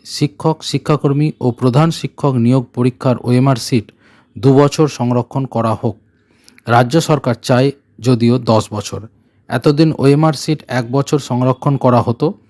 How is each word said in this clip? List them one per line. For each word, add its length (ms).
শিক্ষক, 580
শিক্ষাকর্মী 680
ও 100
প্রধান 400
শিক্ষক 420
নিয়োগ 400
পরীক্ষার 480
ওএমআর 340
সিট 360
দু 160
বছর 340
সংরক্ষণ 580
করা 280
হোক। 240
রাজ্য 340
সরকার 400
চায় 300
যদিও 380
দশ 360
বছর। 340
এতদিন 500
ওএমআর 360
সিট 340
এক 240
বছর 280
সংরক্ষণ 580
করা 240
হতো। 320